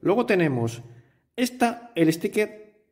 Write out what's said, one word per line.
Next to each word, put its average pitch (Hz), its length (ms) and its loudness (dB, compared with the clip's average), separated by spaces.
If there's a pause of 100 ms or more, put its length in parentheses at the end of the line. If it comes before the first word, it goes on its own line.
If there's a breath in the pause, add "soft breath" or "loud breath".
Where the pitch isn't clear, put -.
Luego 214 240 2
tenemos 143 580 0 (540 soft breath)
esta, 247 580 -2
el 165 160 4
sticker 208 720 -4 (120)